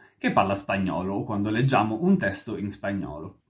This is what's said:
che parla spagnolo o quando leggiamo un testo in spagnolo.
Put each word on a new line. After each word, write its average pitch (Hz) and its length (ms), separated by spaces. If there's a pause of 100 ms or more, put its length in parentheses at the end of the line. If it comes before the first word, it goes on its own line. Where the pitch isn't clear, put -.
(180)
che - 140
parla 98 220
spagnolo 95 600
o 120 100
quando 104 240
leggiamo 110 540
un 185 160
testo 101 400
in 98 120
spagnolo. 92 800